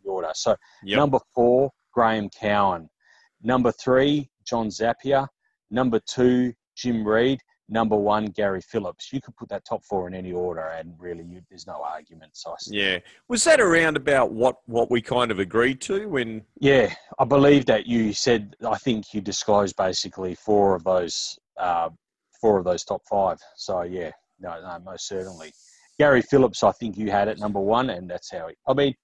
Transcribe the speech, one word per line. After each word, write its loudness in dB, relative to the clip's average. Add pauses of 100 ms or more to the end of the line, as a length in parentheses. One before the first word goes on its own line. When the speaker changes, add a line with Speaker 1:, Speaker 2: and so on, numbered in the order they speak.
Speaker 1:
the -10
order. -6
So 0 (280)
Speaker 2:
Yep. -2
Speaker 1:
number 2 (160)
four, 2 (220)
Graham 0
Cowan. -2 (520)
Number 0
three, 2 (180)
John -2
Zapier. -2 (420)
Number 0
two, 2 (220)
Jim -4
Reed. 2 (300)
Number 0
one, 2
Gary -2
Phillips. -8
You -6
could -20
put -16
that -10
top -8
four -6
in -12
any -10
order -6
and -12
really -12
you, -20
there's -20
no -14
argument. -16
So -16
I -12
s- -16
Speaker 2:
Yeah. -2 (300)
Was -2
that 6
around 4
about 2
what, 0
what 0
we 2
kind 0
of -4
agreed 0
to -4
when -6 (140)
Speaker 1:
Yeah, 4 (260)
I 4
believe 6
that 2
you 2
said, 0 (120)
I -2
think -4
you -4
disclosed 0
basically -4
four 2
of -6
those, -4 (180)
uh, -2 (520)
four 4
of -4
those -2
top -8
five. -2 (160)
So, -6
yeah, -8 (280)
no, -12
no, -14
most -14
certainly. -10 (440)
Gary 6
Phillips, 4
I 8
think -8
you -4
had 2
at -6
number -4
one, 0
and -10
that's -12
how -10
he, -18 (120)
I 4
mean, 0 (100)